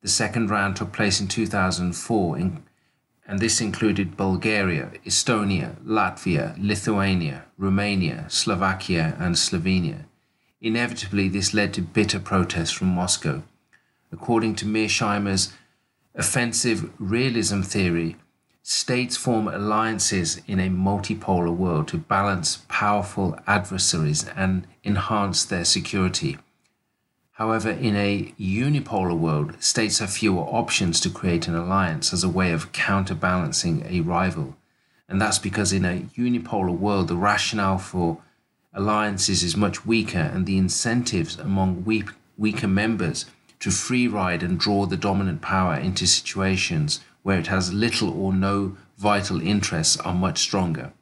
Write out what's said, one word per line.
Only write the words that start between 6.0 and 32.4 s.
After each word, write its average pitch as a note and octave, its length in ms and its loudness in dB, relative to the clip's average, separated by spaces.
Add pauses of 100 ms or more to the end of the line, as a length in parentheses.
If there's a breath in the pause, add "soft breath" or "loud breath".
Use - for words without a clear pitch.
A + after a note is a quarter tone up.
Lithuania, G2 840 0 (120)
Romania, F#2+ 720 0
Slovakia, F#2 920 0
and F2 160 0
Slovenia. F2 680 0 (560)
Inevitably, A2 680 0
this F#2+ 240 -2
led G2+ 200 2
to G2+ 80 -4
bitter G2 380 0
protests F2+ 520 0
from F#2 180 0
Moscow. F2+ 520 0 (680 soft breath)
According A2 460 0
to - 80 -6
Mearsheimer's G#2 840 0 (600 loud breath)
offensive A#2 840 0
realism G#2+ 640 0
theory, E2+ 560 0 (440)
states - 560 -2
form A2 300 0
alliances G#2 1000 0
in G2 140 0
a F#2 100 2
multipolar F#2 840 0
world E2+ 320 0
to - 100 -4
balance G2 680 0
powerful G2 800 0
adversaries F2+ 880 0
and F#2+ 320 0 (160)
enhance G2+ 600 0
their F2 220 -2
security. F#2 720 0 (960)
However, A2 380 0
in G#2+ 240 0
a G2+ 440 0
unipolar G#2 760 0
world, D#2 440 0
states - 380 0
have G2 120 -4
fewer F#2+ 320 0
options D#2+ 560 0
to F#2 100 0
create E2+ 380 -2
an E2+ 80 -2
alliance E2+ 580 0
as F2 100 0
a F#2 60 2
way F2+ 220 2